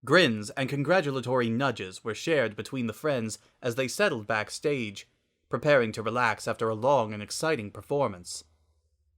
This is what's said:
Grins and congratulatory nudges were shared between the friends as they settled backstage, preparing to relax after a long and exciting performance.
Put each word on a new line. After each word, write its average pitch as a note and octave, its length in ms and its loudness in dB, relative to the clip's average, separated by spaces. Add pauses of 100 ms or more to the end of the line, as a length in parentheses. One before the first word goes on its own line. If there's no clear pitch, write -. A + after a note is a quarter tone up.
Grins A#2+ 460 4
and C3+ 180 -4
congratulatory C3+ 800 0
nudges A2+ 540 -2
were A2 120 -6
shared B2 420 0
between A#2+ 320 -4
the A2 40 -4
friends A#2+ 460 -4 (240)
as A#2+ 140 -2
they C3+ 100 0
settled B2+ 400 -2
backstage, A2 840 -4 (400)
preparing B2+ 440 4
to A2+ 100 -6
relax A2+ 460 0
after A2+ 200 -2
a A2 60 0
long A2+ 400 2
and G#2 80 -8
exciting A2+ 480 -4
performance. G#2+ 720 -4 (760)